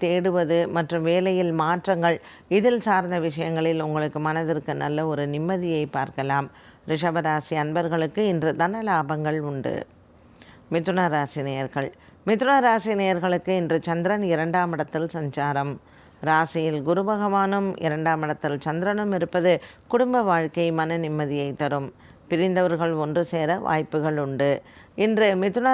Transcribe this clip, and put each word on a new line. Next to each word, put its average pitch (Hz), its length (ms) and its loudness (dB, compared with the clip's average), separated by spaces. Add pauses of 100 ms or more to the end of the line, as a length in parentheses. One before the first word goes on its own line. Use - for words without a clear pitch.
தேடுவது 175 540 2 (180)
மற்றும் 165 360 0
வேலையில் 180 500 2
மாற்றங்கள், 170 560 2 (400)
இதில் 233 300 2
சார்ந்த 180 400 2
விஷயங்களில் 160 580 0
உங்களுக்கு 151 420 -2
மனதிற்கு 156 560 -2
நல்ல 151 300 -2
ஒரு 143 120 -2 (100)
நிம்மதியை 170 500 -2 (120)
பார்க்கலாம். 139 520 -2 (420)
ரிஷபராசி 160 720 -2
அன்பர்களுக்கு 160 600 -2 (100)
இன்று 160 200 0 (100)
தன 208 280 -2
லாபங்கள் 156 480 0 (120)
உண்டு. 131 240 -4 (1000)
மிதுன 175 400 0
ராசி 143 340 -2
நேயர்கள், 135 400 -4 (420)
மிதுன 262 360 4
ராசி 220 340 2
நேயர்களுக்கு 185 520 0 (100)
இன்று 160 160 0 (100)
சந்திரன் 185 460 0
இரண்டாம் 170 420 0
இடத்தில் 156 400 -4
சஞ்சாரம். 143 560 -2 (540)
ராசியில் 160 500 2 (100)
குரு 175 200 2
பகவானும் 196 580 0 (200)
இரண்டாம் 160 400 0
இடத்தில் 147 400 -4
சந்திரனும் 196 520 -2
இருப்பது 175 340 2 (400)
குடும்ப 247 380 2
வாழ்க்கை 165 380 0 (100)
மன 160 260 0
நிம்மதியை 147 440 -2 (140)
தரும். 139 280 -2 (400)
பிரிந்தவர்கள் 170 640 2 (100)
ஒன்று 151 280 0
சேர 165 340 0
வாய்ப்புகள் 156 600 0
உண்டு. 135 220 0 (580)
இன்று 220 220 4 (140)
மிதுன 240 320 2